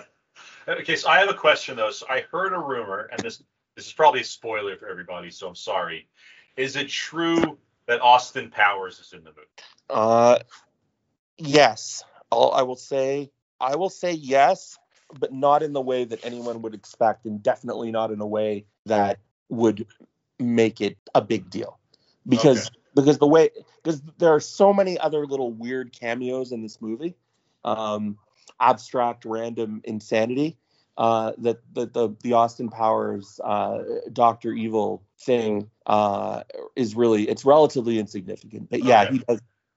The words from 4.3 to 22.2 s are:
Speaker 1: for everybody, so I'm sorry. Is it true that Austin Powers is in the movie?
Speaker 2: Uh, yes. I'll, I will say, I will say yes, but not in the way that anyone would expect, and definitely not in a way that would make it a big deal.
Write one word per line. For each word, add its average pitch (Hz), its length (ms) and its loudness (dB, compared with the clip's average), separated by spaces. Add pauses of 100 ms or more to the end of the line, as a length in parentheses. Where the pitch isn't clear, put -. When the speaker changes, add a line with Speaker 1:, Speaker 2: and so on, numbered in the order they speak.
Speaker 1:
for 107 100 -18
everybody, 90 440 -14
so 95 160 -14
I'm 87 80 -14
sorry. 87 520 -6 (480)
Is 135 200 -6
it 143 120 -6
true 165 720 -2 (300)
that 120 120 0
Austin 123 520 4
Powers 101 480 0
is - 120 -20
in 85 120 -20
the 78 80 -20
movie? 76 160 -20 (420)
Speaker 2:
Uh, 113 480 6 (1000)
yes. 139 680 2 (280)
I'll, - 200 4
I 139 100 2
will 127 140 -4
say, 139 560 -4 (280)
I 131 160 -2
will 180 140 -4
say 180 240 -6
yes, 147 640 2 (420)
but 131 140 -6
not 143 300 2
in 147 100 -6
the 139 80 -4
way 127 240 -2
that 113 200 -12
anyone 120 360 -8
would 113 120 -10
expect, - 520 -2
and 104 160 -8
definitely 117 500 -4
not 113 200 -2
in 104 100 -8
a 104 60 -6
way 107 380 -4 (200)
that 104 340 0 (300)
would 113 360 0 (540)
make 117 420 2
it 101 160 -4 (160)
a 131 80 4
big 104 280 -4
deal. - 300 -12 (480)